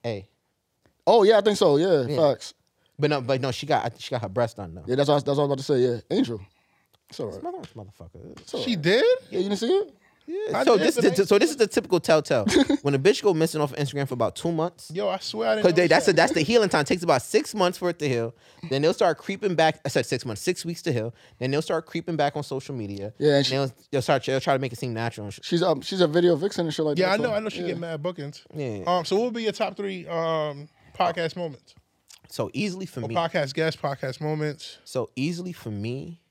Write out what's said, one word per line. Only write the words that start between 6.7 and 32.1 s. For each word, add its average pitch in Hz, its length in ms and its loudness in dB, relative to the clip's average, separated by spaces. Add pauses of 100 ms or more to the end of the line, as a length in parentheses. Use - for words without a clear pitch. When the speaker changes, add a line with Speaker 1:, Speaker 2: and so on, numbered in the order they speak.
Speaker 2:
It's - 120 -16
all 127 60 -6
Speaker 1:
This 101 100 -10
Speaker 2:
right. - 80 -14
Speaker 1:
mother-, 359 160 -12
this 214 120 -18
motherfucker. - 680 -20
Speaker 2:
It's - 140 -16
all - 60 -6
Speaker 3:
She 247 140 -4
Speaker 2:
right. 160 80 -6
Speaker 3:
did? 208 220 4
Speaker 1:
Yeah. 508 260 0
Speaker 2:
Yeah, 202 80 -4
you 185 100 -2
didn't 202 120 -2
see 233 180 0
it? 403 160 -6 (320)
Speaker 1:
Yeah. 330 100 -10 (220)
Speaker 3:
I 269 60 0
Speaker 1:
So 233 140 6
Speaker 3:
did, 196 80 2
Speaker 1:
this, - 80 2
Speaker 3:
but 233 100 0
I 208 60 6
Speaker 1:
this, 196 180 2
so 247 100 6
this 302 120 4
is 302 80 -8
the 220 80 4
typical 185 340 0
telltale. 147 460 2 (180)
Speaker 3:
<laughs> 285 180 0
Speaker 1:
When 143 120 2
a 139 40 2
bitch 190 240 2
go 202 120 4
missing 160 260 0
off 143 140 -2
Instagram 143 340 -4
for 127 60 -6
about 117 220 -2
two - 160 -4
months. 170 380 -6
Speaker 3:
Yo, 190 180 -6
I 190 100 -4
swear 220 320 -6
I 220 60 4
didn't 214 100 0
Speaker 1:
'Cause 175 80 6
they, 175 80 6
Speaker 3:
notice 170 80 4
Speaker 1:
that's 160 160 6
the, 202 60 6
Speaker 3:
that. 156 40 4
Speaker 1:
that's 160 160 6
the 165 80 0
healing 208 300 4
time. 160 120 4
It 135 40 0
takes 175 160 -2
about 156 180 4
six - 340 -2
months 185 220 2
for 180 140 -2
it 170 80 -8
to 147 100 -2
heal. 120 260 -2 (360)
Then 135 100 0
they'll 151 140 4
start 170 240 2
creeping 196 360 -4
back. 156 300 4
I - 40 -2
said 131 180 0
six - 180 -4
months, 110 160 -6
six - 240 -4
weeks 170 180 -8
to 165 120 -2
heal. 117 200 -4 (260)
Then 127 100 -2
they'll 143 100 0
start 160 240 -4
creeping 170 320 -6
back 147 200 0
on 147 60 -4
social 135 320 -8
media. 101 440 -8
Speaker 2:
Yeah, 147 120 4
and 143 80 6
Speaker 1:
And 139 80 4
Speaker 2:
she 127 80 0
Speaker 1:
they'll, 135 180 0 (180)
they'll 135 120 -2
start, 139 220 0
they'll 135 160 0
try - 140 0
to 135 40 0
make 131 140 -4
it 117 60 -14
seem 123 160 -6
natural 113 320 -6
and 98 80 -12
shit. - 100 -20
Speaker 2:
She's, 170 180 0
um, 160 200 0
she's 190 180 -6
a 180 80 8
video 175 280 4
vixen 185 280 -4
and 156 100 -4
shit 156 120 -2
like 147 100 0
Speaker 3:
Yeah, 185 120 2
Speaker 2:
that, 185 60 2
Speaker 3:
I - 40 2
know, 240 100 -2
Speaker 2:
so, 220 60 -2
Speaker 3:
I 208 60 -2
know 220 100 -8
she 170 100 -10
Speaker 2:
yeah. 175 60 -6
Speaker 3:
get 175 120 -6
mad 165 240 -8
bookings. 156 420 -10 (100)
Speaker 1:
Yeah. 113 320 -8
Speaker 3:
Um, 175 180 0
so 185 120 0
what 220 100 2
would 240 80 -4
be 233 80 -6
your 214 100 -2
top 190 240 -4
three, 190 320 -8
um, 156 640 -4 (280)
podcast 170 380 -2
moments? 165 380 -10 (560)